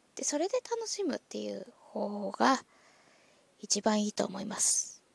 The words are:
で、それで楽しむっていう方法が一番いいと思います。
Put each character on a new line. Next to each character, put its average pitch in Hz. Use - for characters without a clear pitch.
で、 -
そ 285
れ 349
で -
楽 453
し 403
む 269
っ -
て -
い 208
う 196
方 208
法 202
が 240
一 208
番 214
い 208
い -
と -
思 190
い -
ま -
す。 -